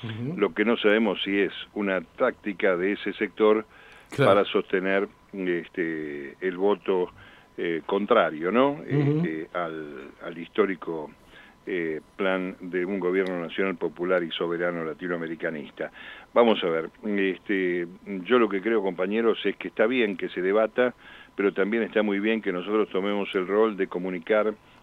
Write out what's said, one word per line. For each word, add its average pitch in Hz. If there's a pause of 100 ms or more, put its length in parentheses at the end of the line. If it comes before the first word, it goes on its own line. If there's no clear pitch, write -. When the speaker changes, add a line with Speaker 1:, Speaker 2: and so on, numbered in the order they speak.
Speaker 1:
Ujú. 120
Speaker 2:
lo 98
que 104
no 113
sabemos 104
si 98
es 90 (220)
una 95
táctica 101
de 95
ese 101
sector 107 (460)
Speaker 1:
Claro. 131
Speaker 2:
para 101
sostener, 98 (260)
este, 80
el 90
voto, 92 (460)
eh, 82
contrario, 95
¿no? 131
Speaker 1:
Ujú. 156
Speaker 2:
Este, 143
al, 78 (120)
al 82
histórico, 85 (540)
eh, 82 (140)
plan 95
de 90
un 98
gobierno 92
nacional 90
popular 87
y 80
soberano 85
latinoamericanista. 82 (420)
Vamos 113
a 95
ver, 82 (160)
este, 95 (380)
yo 120
lo 113
que 95
creo, 110
compañeros, 98
es 101
que -
está 107
bien 113
que 90
se 92
debata, 110 (400)
pero 98
también 107
está 107
muy 101
bien 110
que 101
nosotros 95
tomemos 98
el 92
rol 104
de 95
comunicar 95 (300)